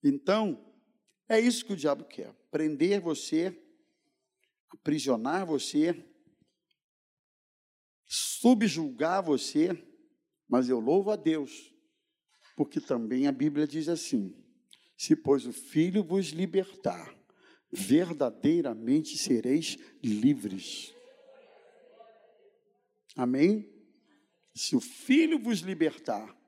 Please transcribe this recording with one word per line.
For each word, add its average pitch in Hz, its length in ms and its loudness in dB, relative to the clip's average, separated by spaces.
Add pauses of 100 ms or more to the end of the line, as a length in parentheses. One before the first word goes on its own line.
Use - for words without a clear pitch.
Então, 147 680 0 (560)
é 226 100 4
isso 240 260 2
que - 80 -6
o 190 40 -4
diabo 143 280 -2
quer: - 300 -14 (160)
prender 156 500 2
você, 170 560 -2 (1120)
aprisionar 139 760 -2
você, 156 580 -2 (2000)
subjugar 175 1160 0
você, 156 480 2 (760)
mas 123 200 2
eu 127 120 2
louvo 185 300 2
a 214 60 0
Deus, 156 560 -2 (920)
porque 147 180 -2
também 127 460 0
a 139 60 2
Bíblia 147 340 0
diz 151 220 -6
assim: 120 440 -2 (640)
"Se, - 200 2
pois, 139 300 2
o 120 60 -8
Filho 180 520 0
vos 170 240 -2
libertar, 175 840 -4 (600)
verdadeiramente 147 1500 0
sereis 127 580 0 (240)
livres." 107 960 -2 (2250)
Amém? 143 520 2 (880)
Se - 220 -4
o 120 40 2
Filho 311 600 2
vos 220 180 -2
libertar 156 720 -4 (160)